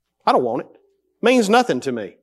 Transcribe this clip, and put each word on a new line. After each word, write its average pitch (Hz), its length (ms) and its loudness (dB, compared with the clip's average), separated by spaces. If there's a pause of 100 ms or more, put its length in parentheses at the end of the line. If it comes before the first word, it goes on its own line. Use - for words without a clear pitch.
(260)
I 240 60 4
don't 175 120 2
want 120 180 -4
it. - 180 -20 (400)
Means 226 300 2
nothing 226 300 2
to 135 100 -8
me. 107 320 -10